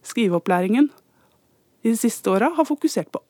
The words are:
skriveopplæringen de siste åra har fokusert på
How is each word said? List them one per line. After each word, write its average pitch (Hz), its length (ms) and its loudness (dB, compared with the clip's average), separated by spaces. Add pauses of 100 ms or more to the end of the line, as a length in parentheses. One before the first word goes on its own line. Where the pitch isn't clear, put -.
skriveopplæringen 196 920 0 (920)
de 226 100 2
siste 226 340 -2
åra 196 240 2
har 320 140 0
fokusert 285 440 -4
på - 200 -8